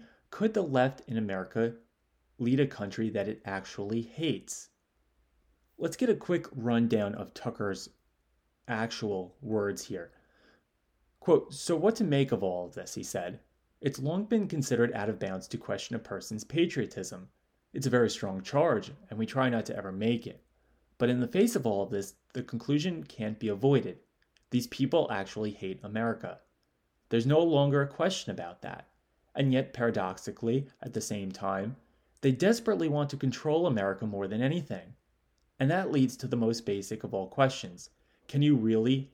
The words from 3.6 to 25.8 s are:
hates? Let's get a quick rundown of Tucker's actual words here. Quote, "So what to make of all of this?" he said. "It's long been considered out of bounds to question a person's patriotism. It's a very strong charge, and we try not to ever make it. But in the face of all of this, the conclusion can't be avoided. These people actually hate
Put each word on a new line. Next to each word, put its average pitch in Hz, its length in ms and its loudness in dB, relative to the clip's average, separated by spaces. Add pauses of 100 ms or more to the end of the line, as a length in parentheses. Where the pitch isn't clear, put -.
hates? 131 640 -6 (1080)
Let's 160 180 -4
get 254 140 2
a 196 40 6
quick - 400 -2
rundown 113 600 2
of - 180 -10
Tucker's 101 540 -6 (800)
actual 107 720 -4
words 101 440 -2
here. 85 280 -10 (1040)
Quote, - 360 4
"So - 200 -2
what 196 220 2
to 226 80 0
make 139 260 4
of 107 140 0
all 90 220 -2
of - 80 -16
this?" - 200 -12
he 104 80 -8
said. 92 380 -8 (400)
"It's 143 180 -2
long 165 260 -2
been 214 220 2
considered 123 460 2
out 107 160 -2
of 104 100 -2
bounds 95 300 -6
to 113 100 -8
question - 380 -6
a 107 40 -4
person's 104 440 -10
patriotism. 107 840 -4 (440)
It's 135 140 -4
a 120 40 2
very 120 200 6
strong 95 320 -6
charge, 139 500 2 (180)
and 110 80 -6
we 113 80 0
try 131 220 0
not 117 180 0
to 107 100 -6
ever 98 140 -8
make 110 360 0
it. - 180 -14 (540)
But 123 100 4
in 123 120 2
the 120 60 0
face 214 300 2
of 123 100 0
all 101 160 2
of 98 80 -4
this, 101 240 -4 (180)
the 123 100 -6
conclusion 151 640 -2
can't 110 340 -6
be 110 100 -2
avoided. 104 500 2 (520)
These 120 180 0
people 139 420 2
actually 104 420 -4
hate 95 300 -8